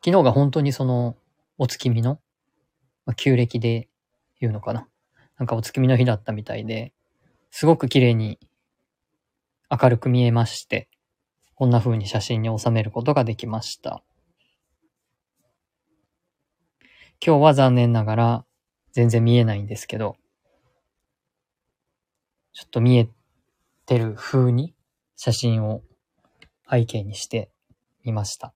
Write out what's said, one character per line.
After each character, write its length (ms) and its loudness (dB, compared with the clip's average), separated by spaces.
昨 140 4
日 60 6
が 80 4
本 180 2
当 120 -2
に 120 0
そ 100 -4
の 320 -2
お 80 0
月 240 -4
見 100 0
の、 180 -2
ま 60 -6
あ、 20 -4
旧 220 0
暦 240 0
で 280 -2
言 100 -2
う 40 -4
の 80 -8
か 120 -8
な。 140 -10
な 60 -6
ん 40 -6
か 80 -4
お 60 -4
月 180 -8
見 80 4
の 80 4
日 100 2
だ 80 0
っ 100 -6
た 80 -10
み 120 -8
た 120 -10
い 100 -10
で、 280 -10
す 160 -2
ご 100 6
く 100 -4
綺 120 2
麗 160 4
に 240 -6
明 200 2
る 80 0
く 100 -6
見 160 2
え 80 2
ま 140 0
し 180 -10
て、 240 -8
こ 120 -2
ん 60 4
な 80 4
風 180 -2
に 100 -6
写 140 -4
真 200 -4
に 180 -4
収 100 -2
め 140 0
る 80 -6
こ 120 -8
と 100 0
が 120 2
で 100 -6
き 120 -14
ま 140 -8
し 200 -14
た。 200 -12
今 200 4
日 20 4
は 120 8
残 220 4
念 160 4
な 140 0
が 100 -2
ら 300 0
全 160 4
然 140 2
見 120 4
え 80 6
な 120 -2
い 80 -8
ん 20 -10
で 100 -12
す 120 -16
け 100 -10
ど、 180 -6
ち 80 -20
ょ 60 -20
っ 20 -20
と 100 -4
見 180 6
え 120 2
て 100 2
る 160 -2
風 400 0
に 200 -2
写 180 -2
真 320 -2
を 160 -6
背 160 2
景 180 -8
に 120 -12
し 120 -14
て 220 -8
み 80 -4
ま 100 -4
し 140 -10
た。 180 -18